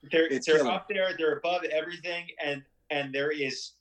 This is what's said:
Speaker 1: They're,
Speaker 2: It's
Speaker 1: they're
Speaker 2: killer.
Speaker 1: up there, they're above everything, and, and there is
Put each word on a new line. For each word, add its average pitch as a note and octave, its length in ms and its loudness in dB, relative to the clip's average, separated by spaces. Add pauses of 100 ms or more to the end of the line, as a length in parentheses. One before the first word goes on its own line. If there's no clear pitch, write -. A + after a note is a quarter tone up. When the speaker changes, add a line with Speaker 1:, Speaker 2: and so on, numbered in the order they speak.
(120)
Speaker 1:
They're, E3 140 6
Speaker 2:
It's C3 200 -2
Speaker 1:
they're D#3 120 6
Speaker 2:
killer. C3 140 4
Speaker 1:
up - 180 -4
there, C#3+ 260 0
they're D3+ 220 2
above F3 260 -2
everything, E3+ 640 -4 (180)
and, C#3+ 180 -4 (280)
and C#3 240 -4
there C#3+ 160 0
is C#3 500 -6